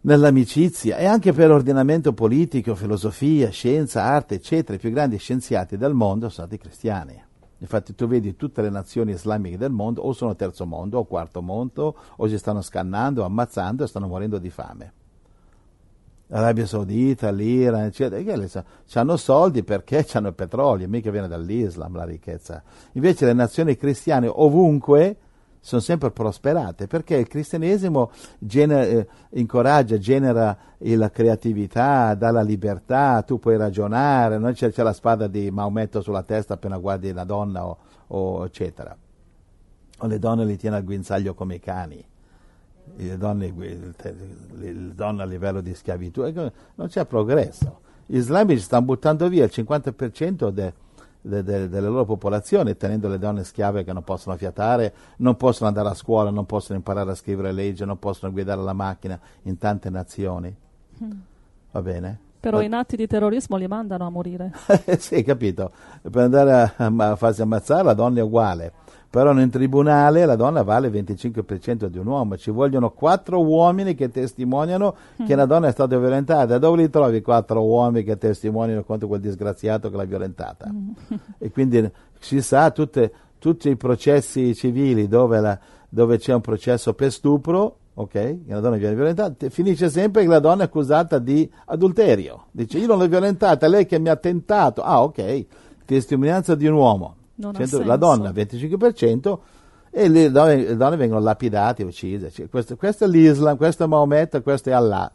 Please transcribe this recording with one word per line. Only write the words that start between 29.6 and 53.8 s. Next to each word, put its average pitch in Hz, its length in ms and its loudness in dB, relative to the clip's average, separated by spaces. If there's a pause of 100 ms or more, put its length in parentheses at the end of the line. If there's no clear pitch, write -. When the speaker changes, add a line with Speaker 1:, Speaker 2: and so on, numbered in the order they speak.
Speaker 1:
genera, 117 580 0 (220)
eh, 113 180 0
la 107 140 2
creatività, 113 1040 0
dà 113 160 0
la 117 120 2
libertà, 107 800 0
tu 123 160 -4
puoi 113 200 2
ragionare, 110 800 0
non 117 160 -2
c'è, 113 180 -2
c'è 123 100 -4
la 110 120 2
spada 110 340 0
di 101 220 -4
Maometto 104 500 -4
sulla 98 220 -6
testa 107 320 -6
appena 95 240 -8
guardi 98 320 -6
una 90 140 -10
donna 98 420 -6
o, 87 100 -10 (320)
o 92 380 -6
eccetera. - 500 -12 (1040)
O 117 80 -8
le 107 120 -4
donne 113 280 -2
li 101 100 -2
tiene 107 200 -6
al 101 80 -6
guinzaglio 98 500 -6
come 92 220 -10
i 85 40 -16
cani. 90 440 -12 (920)
Le 92 200 -10
donne, 101 400 -6
le, 90 380 -14 (640)
le 90 360 -14
donne 104 280 -6
a - 20 -6
livello 95 360 -6
di 90 120 -10
schiavitù, 90 500 -8
ecco, 160 280 -6 (240)
non - 140 -10
c'è - 180 -4
progresso. 120 720 -2 (260)
Gli 127 120 -6
islamici 143 440 2
stanno 123 260 0
buttando 156 420 0
via 170 160 4
il 104 60 2
cinquanta 131 420 -4
per 117 180 -6
cento 156 400 -4
de-, 95 240 -6 (460)
de-, 101 240 -6
de-, 98 240 -4
delle 98 200 -4
loro 123 160 -2
popolazioni, 104 720 -2
tenendo 107 320 -4
le 98 100 -4
donne 104 260 -6
schiave 101 400 -4